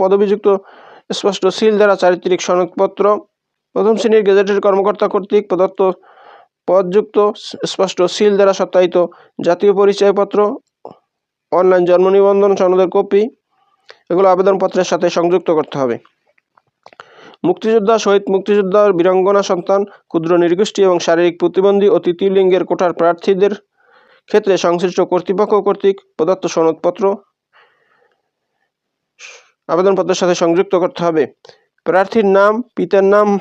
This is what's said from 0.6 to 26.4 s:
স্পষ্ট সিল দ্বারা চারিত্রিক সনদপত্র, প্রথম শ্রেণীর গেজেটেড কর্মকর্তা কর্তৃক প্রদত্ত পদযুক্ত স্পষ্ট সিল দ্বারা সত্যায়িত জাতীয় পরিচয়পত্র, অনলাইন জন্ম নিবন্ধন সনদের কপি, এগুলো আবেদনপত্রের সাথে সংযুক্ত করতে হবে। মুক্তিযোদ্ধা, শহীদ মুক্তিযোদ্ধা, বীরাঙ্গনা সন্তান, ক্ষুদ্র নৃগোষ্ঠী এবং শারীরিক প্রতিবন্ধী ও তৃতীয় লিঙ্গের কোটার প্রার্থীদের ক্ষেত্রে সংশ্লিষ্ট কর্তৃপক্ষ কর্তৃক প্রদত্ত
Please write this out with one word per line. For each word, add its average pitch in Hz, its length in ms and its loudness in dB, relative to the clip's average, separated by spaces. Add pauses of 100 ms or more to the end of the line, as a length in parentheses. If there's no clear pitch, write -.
স্পষ্ট 196 240 -4 (160)
সিল 220 220 2
দ্বারা 202 220 4
চারিত্রিক 180 440 0
সনদপত্র, 185 580 -2 (680)
প্রথম 208 260 0
শ্রেণীর 220 280 2
গেজেটেড 202 380 2
কর্মকর্তা 202 420 0
কর্তৃক 202 420 -2
প্রদত্ত 190 300 -2 (880)
পদযুক্ত 185 480 0 (540)
স্পষ্ট - 280 -4 (180)
সিল 208 220 2
দ্বারা 196 220 4
সত্যায়িত 180 360 0 (500)
জাতীয় 175 340 2
পরিচয়পত্র, 202 580 0 (1120)
অনলাইন 185 380 2
জন্ম 180 160 4 (100)
নিবন্ধন 202 440 2
সনদের 185 340 2
কপি, 196 280 0 (880)
এগুলো 185 180 2
আবেদনপত্রের 185 640 0
সাথে 175 160 -2 (100)
সংযুক্ত 175 320 0 (100)
করতে - 240 -6
হবে। 117 140 -2 (1500)
মুক্তিযোদ্ধা, 220 500 0 (100)
শহীদ 202 200 0 (100)
মুক্তিযোদ্ধা, 202 460 0 (180)
বীরাঙ্গনা 185 440 2
সন্তান, 196 380 -2 (280)
ক্ষুদ্র 165 220 -4 (120)
নৃগোষ্ঠী 175 440 -2
এবং 180 100 2 (100)
শারীরিক 170 340 0
প্রতিবন্ধী 196 540 0
ও - 40 2
তৃতীয় 175 380 -2
লিঙ্গের 185 280 2
কোটার 175 360 -2
প্রার্থীদের 180 520 0 (760)
ক্ষেত্রে 208 260 0 (100)
সংশ্লিষ্ট 175 340 -2 (120)
কর্তৃপক্ষ 190 420 -2 (140)
কর্তৃক 196 300 0 (200)
প্রদত্ত 180 280 -2 (100)